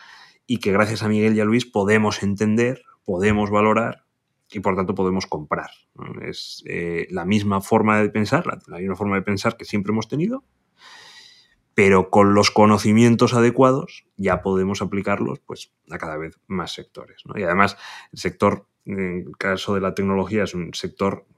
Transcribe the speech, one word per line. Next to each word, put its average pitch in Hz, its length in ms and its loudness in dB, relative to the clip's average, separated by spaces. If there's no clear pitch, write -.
y 120 120 -2
que 101 140 -2
gracias 104 300 0
a 104 60 -2
Miguel 107 280 2
y 107 40 2
a 107 40 2
Luis 120 220 2
podemos 104 560 2
entender, 107 600 0
podemos 104 460 0
valorar 107 560 0
y, 107 100 -10
por 95 160 0
tanto, 95 180 -2
podemos 92 320 0
comprar, 76 440 -6
¿no? - 280 -16
Es, - 440 -14
eh, 85 440 -6
la 87 140 -8
misma 101 360 0
forma 107 400 2
de 104 80 2
pensar, 110 380 -2
la, - 200 -6
la 87 120 -16
misma 92 180 -6
forma 101 200 -2
de 92 60 -2
pensar 104 340 -2
que - 80 -16
siempre 104 280 -4
hemos 110 160 -2
tenido, 202 340 -4
pero 98 360 4
con 101 240 6
los 101 160 4
conocimientos 110 800 6
adecuados 123 760 2
ya 92 260 0
podemos 95 400 0
aplicarlos, 101 580 -4
pues, - 320 -16
a - 80 -12
cada 78 180 -8
vez 80 300 -12
más 87 260 -8
sectores, - 540 -18
¿no? - 120 -12
Y 98 60 -6
además, 95 320 2
el - 60 -20
sector, 98 480 -2
en 101 140 -8
el 90 380 -6
caso 98 380 -4
de 98 60 0
la 92 140 -2
tecnología, 98 500 -2
es 90 100 -6
un 85 200 -8
sector 98 520 -6